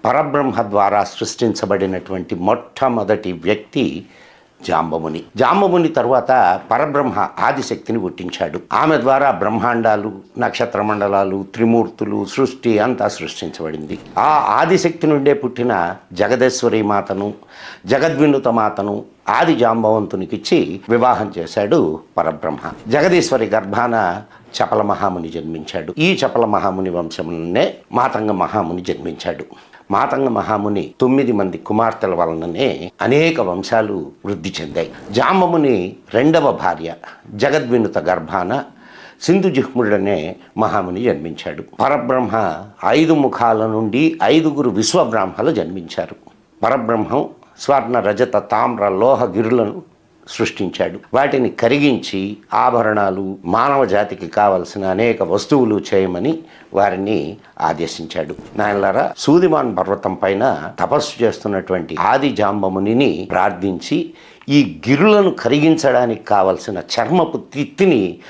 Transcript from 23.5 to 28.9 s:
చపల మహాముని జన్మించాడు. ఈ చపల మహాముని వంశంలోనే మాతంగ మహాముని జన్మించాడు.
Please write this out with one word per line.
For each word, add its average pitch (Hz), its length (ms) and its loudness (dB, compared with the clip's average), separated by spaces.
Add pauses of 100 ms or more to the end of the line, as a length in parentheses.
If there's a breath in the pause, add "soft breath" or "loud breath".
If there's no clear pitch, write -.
చపల 110 300 0
మహాముని 92 460 -2
జన్మించాడు. 80 720 -8
ఈ 185 280 2
చపల 120 180 0
మహాముని 95 460 0
వంశంలోనే 87 840 -4 (180)
మాతంగ 117 380 0
మహాముని 90 520 -2
జన్మించాడు. 87 600 -6 (460 loud breath)